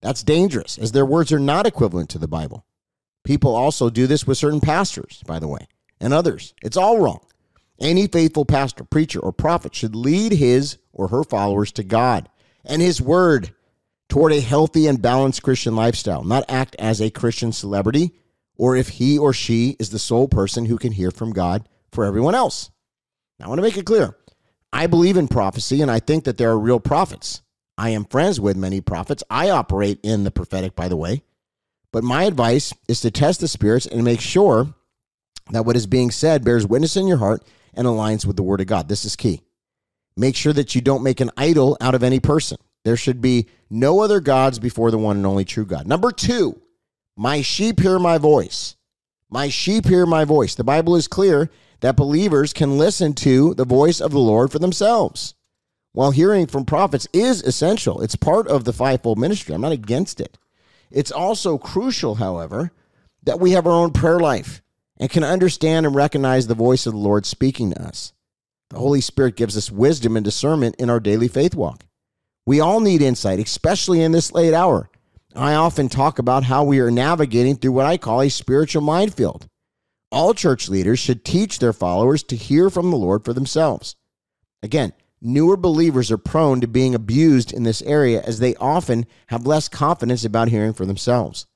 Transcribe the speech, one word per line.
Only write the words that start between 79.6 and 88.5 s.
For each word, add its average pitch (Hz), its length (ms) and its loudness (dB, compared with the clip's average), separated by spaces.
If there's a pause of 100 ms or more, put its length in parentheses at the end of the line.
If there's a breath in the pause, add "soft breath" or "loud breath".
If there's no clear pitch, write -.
All 165 240 2
church 151 360 0
leaders 98 300 0
should - 260 -4
teach 196 340 -2
their 117 140 2
followers 107 500 0
to - 140 -8
hear 156 320 2
from 180 200 -2
the 165 80 0
Lord 101 280 0
for 117 80 -4
themselves. 135 640 -2 (640)
Again, 107 300 -2 (280)
newer 151 360 2
believers 160 520 0
are 110 80 0
prone 143 440 0
to 120 60 -2
being 127 280 0
abused 123 560 2
in 123 120 -6
this 113 180 -2
area 139 420 0
as 113 160 -6
they 123 160 0